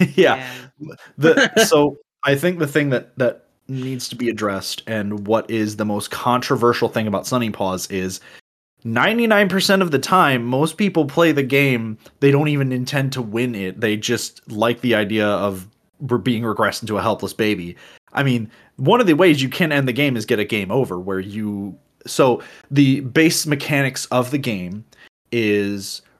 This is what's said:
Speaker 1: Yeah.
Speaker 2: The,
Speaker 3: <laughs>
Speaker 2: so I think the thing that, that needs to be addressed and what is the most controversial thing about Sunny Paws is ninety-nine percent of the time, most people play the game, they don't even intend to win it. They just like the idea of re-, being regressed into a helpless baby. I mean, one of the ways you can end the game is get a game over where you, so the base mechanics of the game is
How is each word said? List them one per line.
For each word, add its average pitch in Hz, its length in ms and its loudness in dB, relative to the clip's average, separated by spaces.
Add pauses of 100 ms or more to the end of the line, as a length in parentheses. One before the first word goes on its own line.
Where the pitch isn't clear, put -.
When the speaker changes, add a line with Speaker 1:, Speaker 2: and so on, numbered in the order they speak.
(160)
Speaker 1:
Yeah. 127 360 2 (680)
Speaker 2:
The, 165 480 4
Speaker 3:
<laughs> - 20 0
Speaker 2:
so 147 300 4 (260)
I 139 120 4
think 170 220 0
the 165 100 -2
thing 143 220 0
that, - 300 -4
that 120 260 -2 (220)
needs 131 420 -8
to - 60 -14
be 120 140 -4
addressed 104 580 -4
and 104 400 -6
what 110 220 0
is 107 280 -2
the 107 80 -2
most 104 240 -4
controversial 120 800 0
thing 110 160 -2
about 98 220 -2
Sunny 120 240 -2
Paws 92 400 -4
is 95 280 -4 (640)
ninety-nine 202 640 2
percent 190 360 2
of 170 80 -2
the 147 80 2
time, 139 440 2
most 131 340 0
people 180 280 2
play 165 260 2
the 143 120 2
game, 123 560 0 (200)
they 143 120 6
don't 143 160 4
even 139 240 0
intend 127 420 -2
to 131 80 -6
win 117 320 -4
it. 98 260 -6
They 107 160 0
just - 460 -4 (100)
like 113 300 0
the 120 140 2
idea 107 320 2
of 98 400 -2 (340)
re-, 131 160 0
being 113 240 -2
regressed 107 400 -2
into 107 160 -4
a 95 60 -2
helpless 101 300 -2
baby. 92 420 -2 (380)
I 139 100 -2
mean, 120 260 0 (280)
one 180 220 2
of 247 60 2
the 170 80 6
ways 151 300 4
you 127 60 -2
can 160 220 -2
end 139 160 0
the 123 60 -2
game 131 240 0
is 104 80 -6
get 113 140 0
a 104 60 0
game 101 260 -4
over 107 280 -2
where 95 200 -6
you, 101 580 -8 (300)
so 131 340 2 (300)
the 135 300 4
base 160 440 2
mechanics 139 640 -2
of 123 240 0
the 147 80 -2
game 104 440 -6 (480)
is 104 680 -2 (180)